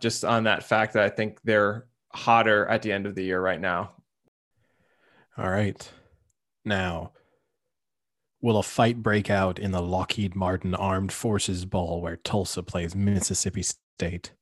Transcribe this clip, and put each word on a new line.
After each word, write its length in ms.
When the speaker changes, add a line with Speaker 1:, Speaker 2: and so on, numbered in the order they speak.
Speaker 1:
just 240
on 200
that 180
fact 300
that 100
I 60
think 340
they're 420
hotter 540
at 160
the 100
end 140
of 80
the 100
year 160
right 220
now. 300
Speaker 2:
All 120
right. 380
Now, 460
will 180
a 60
fight 380
break 300
out 260
in 140
the 100
Lockheed 540
Martin 400
Armed 360
Forces 540
Bowl 360
where 160
Tulsa 440
plays 340
Mississippi 680
State? 680